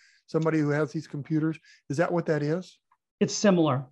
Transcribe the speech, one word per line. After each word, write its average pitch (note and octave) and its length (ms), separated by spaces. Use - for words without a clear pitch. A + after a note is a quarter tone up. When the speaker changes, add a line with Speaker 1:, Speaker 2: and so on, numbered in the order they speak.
Speaker 1:
somebody D#3+ 320
who D3 120
has D3 220
these D#3 140
computers. D#3 540
Is C3+ 100
that F3 140
what E3+ 140
that D3+ 160
is? D#3+ 380
Speaker 2:
It's - 160
similar. D#3+ 560